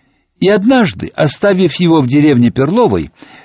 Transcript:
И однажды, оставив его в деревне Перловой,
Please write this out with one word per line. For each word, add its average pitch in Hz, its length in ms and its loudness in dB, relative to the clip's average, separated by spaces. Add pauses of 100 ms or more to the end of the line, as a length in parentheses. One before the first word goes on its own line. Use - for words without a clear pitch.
(400)
И 185 100 0
однажды, 214 680 0
оставив 180 600 -2
его 165 260 2
в 127 60 -2
деревне 135 420 2
Перловой, 139 640 -2 (340)